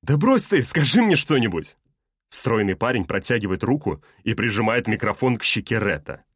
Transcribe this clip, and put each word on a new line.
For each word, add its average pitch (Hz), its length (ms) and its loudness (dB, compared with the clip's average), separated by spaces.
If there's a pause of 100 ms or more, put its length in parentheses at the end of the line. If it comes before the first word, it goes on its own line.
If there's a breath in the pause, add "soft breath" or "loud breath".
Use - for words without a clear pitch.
«Да 143 140 2
брось 240 300 2
ты, 156 140 4
скажи 151 380 2
мне 208 160 4
что-нибудь!» 110 640 -2 (500)
Стройный 107 480 0
парень 117 300 -2
протягивает 101 580 -2
руку 139 380 -2 (200 soft breath)
и 110 120 -2
прижимает 110 520 -2
микрофон 110 520 0
к - 60 -10
щеке 113 340 -2
Ретта. 82 460 -4 (120)